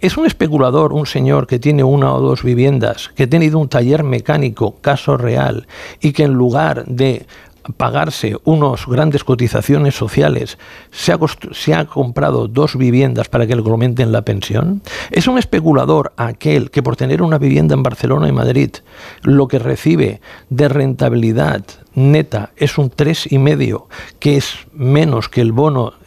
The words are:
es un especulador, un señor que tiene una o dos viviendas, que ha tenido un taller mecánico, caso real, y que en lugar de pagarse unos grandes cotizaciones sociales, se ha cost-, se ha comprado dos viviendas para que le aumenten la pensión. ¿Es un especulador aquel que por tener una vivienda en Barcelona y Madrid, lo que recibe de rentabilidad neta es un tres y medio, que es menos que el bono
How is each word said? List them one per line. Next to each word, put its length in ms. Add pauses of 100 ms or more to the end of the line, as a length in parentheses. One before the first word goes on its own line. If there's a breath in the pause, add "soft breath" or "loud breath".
es 160
un 80
especulador, 640
un 140
señor 420
que 120
tiene 260
una 280
o 60
dos 240
viviendas, 720
que 80
ha 60
tenido 280
un 120
taller 340
mecánico, 800
caso 360
real, 480 (360 loud breath)
y 100
que 120
en 100
lugar 520
de 400 (500 loud breath)
pagarse 680
unos 420
grandes 380
cotizaciones 680
sociales, 640 (340 loud breath)
se 200
ha 60
cost-, 360
se 200
ha 120
comprado 640
dos 300
viviendas 500
para 180
que 100
le 60
aumenten 520
la 100
pensión. 580 (300 loud breath)
¿Es 160
un 100
especulador 800
aquel 560
que 100
por 140
tener 260
una 160
vivienda 360
en 100
Barcelona 460
y 20
Madrid, 380 (540 loud breath)
lo 260
que 100
recibe 640 (280 loud breath)
de 200
rentabilidad 920 (300)
neta 640
es 220
un 120
tres 420
y 80
medio, 500 (300 loud breath)
que 180
es 160 (180)
menos 580
que 120
el 100
bono 420 (140)